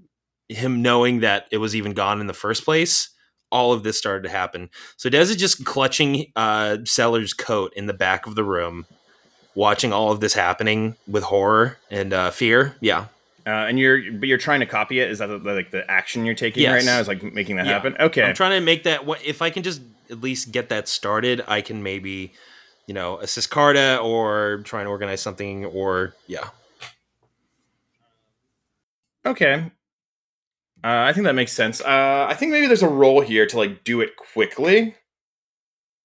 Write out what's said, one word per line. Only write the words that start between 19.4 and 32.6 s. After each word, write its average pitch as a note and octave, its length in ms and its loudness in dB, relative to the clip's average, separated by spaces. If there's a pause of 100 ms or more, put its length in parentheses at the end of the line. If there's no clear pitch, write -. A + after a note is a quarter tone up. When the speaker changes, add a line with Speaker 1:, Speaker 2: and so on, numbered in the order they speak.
Speaker 1:
I E3 80 0
can F#3 120 -8
just D#3+ 200 -8 (280)
at A#2 100 -14
least B2+ 320 -6
get A#2+ 180 -4
that G#2+ 180 -4
started, A2+ 600 -2
I G#2 120 0
can G#2+ 220 -10
maybe, F#2+ 500 -8 (540)
you G2 80 -10
know, F#2 240 -8
assist - 320 -6
Carta C#3 480 4
or G#2+ 640 0
try A2 160 -10
and G2+ 80 -6
organize G2+ 320 -6
something G2 460 -8
or, F#2 480 -2 (120)
yeah. D#2+ 220 -12 (2750)
Speaker 2:
Okay. E3 440 0 (1120)
Uh, A#2 260 2
I D3+ 40 4
think G3 120 0
that D3 100 4
makes B2+ 180 0
sense. A2+ 280 0
Uh, C3+ 480 2
I D3+ 60 0
think D4+ 180 -2
maybe D4 140 4